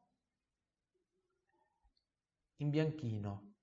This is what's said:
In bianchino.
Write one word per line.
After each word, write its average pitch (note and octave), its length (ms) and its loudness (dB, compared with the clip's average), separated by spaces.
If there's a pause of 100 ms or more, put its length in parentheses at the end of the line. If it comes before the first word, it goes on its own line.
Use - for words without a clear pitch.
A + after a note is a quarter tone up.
(2500)
In C#3+ 140 0
bianchino. A#2 920 0